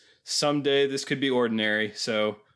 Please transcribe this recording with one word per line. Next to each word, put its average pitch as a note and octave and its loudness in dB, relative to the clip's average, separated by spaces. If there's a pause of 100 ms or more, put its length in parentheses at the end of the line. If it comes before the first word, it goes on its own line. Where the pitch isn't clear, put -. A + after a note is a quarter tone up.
(240)
"Someday C#3 2
this - -4
could D#3 -2
be C#3 0
ordinary," A2 0
so G#2+ -2 (180)